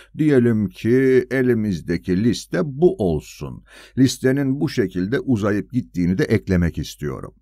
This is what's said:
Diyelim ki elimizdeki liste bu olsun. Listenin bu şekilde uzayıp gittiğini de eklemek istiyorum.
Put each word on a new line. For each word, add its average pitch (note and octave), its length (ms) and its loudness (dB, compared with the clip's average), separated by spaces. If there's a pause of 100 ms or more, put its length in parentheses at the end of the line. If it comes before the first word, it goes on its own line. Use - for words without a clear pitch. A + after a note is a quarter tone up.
(180)
Diyelim A#2+ 520 4
ki B2+ 640 2
elimizdeki G#2+ 920 0
liste B2 400 -2
bu D#3 340 0
olsun. D2 680 -4 (340)
Listenin C3+ 640 0
bu D#3+ 80 0
şekilde G2 500 -2
uzayıp G#2 520 -2
gittiğini F2 460 -2
de - 60 0
eklemek F2+ 540 0
istiyorum. C#2+ 640 -10